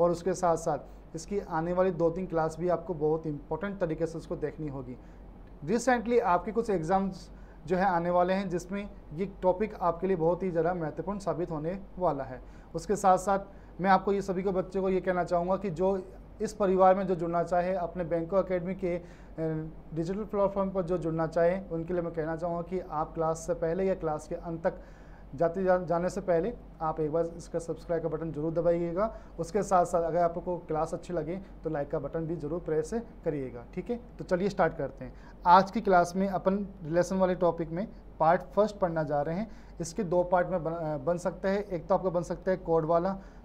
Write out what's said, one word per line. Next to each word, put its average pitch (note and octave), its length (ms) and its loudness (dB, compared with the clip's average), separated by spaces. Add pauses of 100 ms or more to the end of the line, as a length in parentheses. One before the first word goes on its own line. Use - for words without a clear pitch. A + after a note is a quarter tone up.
और F3 100 6
उसके E3+ 240 0
साथ E3+ 220 2
साथ - 600 -6
इसकी G3+ 240 -6
आने E3+ 320 -2
वाली F#3 200 4
दो E3 180 2
तीन F3+ 160 -4
क्लास D#3+ 340 0
भी F3 80 0
आपको E3+ 280 0
बहुत D#3 300 0
important D#3+ 540 -4
तरीके D#3+ 260 0
से D#3+ 120 -6
उसको E3 180 -8
देखनी D3 320 -4
होगी। B2+ 280 -8 (680)
Recently A#3 560 2
आपके F3+ 300 2
कुछ A3+ 180 0
exams, F#3+ 600 0 (360)
जो F3 100 2
है, F3+ 80 4
आने F3 260 2
वाले F3+ 240 4
हैं, G3 140 -2
जिसमें G3 400 -6 (240)
ये F3 140 -4 (160)
topic F#3 320 2
आपके F3 320 0
लिए F#3+ 100 2
बहुत E3+ 260 2
ही F#3+ 80 0
ज़्यादा E3 240 2
महत्वपूर्ण F#3 440 -4
साबित E3+ 320 -2
होने E3 280 -4 (200)
वाला D3 260 2
है। A#2+ 160 -10 (340)
उसके F#3 220 -2
साथ F#3 220 6
साथ - 600 -4
मैं F#3+ 100 4
आपको F#3+ 220 6
ये G3+ 100 2
सभी F#3+ 200 -2
को, G3 100 0
बच्चों F#3 300 -2
को F#3+ 60 2
ये F#3 120 2
कहना F3+ 240 2
चाहूँगा F3+ 320 2
कि G3 160 -4
जो F#3 240 2 (460)
इस G#3+ 100 -2
परिवार F#3+ 420 8
में G3 120 0
जो F#3 80 2
जुड़ना E3+ 280 0
चाहे, F3+ 320 2
अपने F3 300 -4
बैंको E3 360 0
एकेडमी F3+ 360 0
के, F3 200 -2
अ, E3+ 60 -8 (920)
डिजिटल F#3+ 300 -2
प्लेटफॉर्म G3 460 0
पर F#3+ 120 0
जो F3 160 0
जुड़ना D#3+ 280 0
चाहे, E3+ 320 4 (100)
उनके E3 240 -4
लिए F3 100 0
मैं E3 100 -4
कहना D#3+ 240 -2
चाहूँगा E3+ 260 -2
कि F3 180 -4
आप D#3+ 340 -4
क्लास D#3+ 320 -2
से F3 80 0
पहले E3+ 300 0
या F#3+ 100 2
क्लास D3+ 340 -4
के E3+ 60 -6
अंत E3+ 280 -8
तक F3+ 180 -2 (540)
जाते E3+ 300 0
जा-, F#3 160 6
जाने F3 300 0
से G3 100 -6
पहले F#3 320 2 (280)
आप D#3+ 200 -2
एक D3+ 120 0
बार E3 240 2
इसका E3 220 -8
सब्सक्राइब E3 440 -4
का E3 60 -2
बटन D#3 240 -4
जरूर D3+ 220 -2
दबाइएगा। E3+ 560 2 (280)
उसके E3 240 0
साथ F3+ 220 4
साथ E3+ 180 2
अगर E3 160 0
आपको F3 400 0
क्लास D#3+ 360 -4
अच्छी - 180 -8
लगे E3 240 -4 (280)
तो D#3+ 60 -4
लाइक C#3+ 200 -4
का D#3+ 80 -2
बटन D#3 280 -4
भी E3+ 100 -4
जरूर D#3 240 -4
प्रेस D#3 300 0 (340)
करिएगा। C3 400 -4 (100)
ठीक F#3 160 -6
है, A#3+ 100 -4 (180)
तो D#3+ 60 -10
चलिए F#3 240 2
स्टार्ट E3+ 280 2
करते - 280 -6
हैं। - 80 -10 (360)
आज F#3+ 220 10
की A#3 100 -2
क्लास F3 360 6
में G3 120 2
अपन F#3+ 380 0 (180)
रिलेशन E3+ 320 2
वाले F#3 200 4
टॉपिक E3 340 2
में F3+ 160 -4 (340)
पार्ट E3+ 220 6 (100)
फर्स्ट G#3 260 2
पढ़ना E3 240 2
जा C#3+ 200 0
रहे D#3+ 140 -2
हैं। G#3+ 140 -4 (300)
इसके E3 240 -4
दो F3 200 4
पार्ट F3+ 240 4
में F3 160 -2
बन, D#3+ 80 -2
अ, D#3 260 -4
बन E3 200 0
सकते F#3 300 -4
हैं। G3+ 160 0
एक F3+ 240 -6
तो G3 60 4
आपका F3 160 2
बन E3+ 120 0
सकता F3+ 280 -4
है F#3 80 2
कोड E3 260 2
वाला, E3+ 320 2 (280)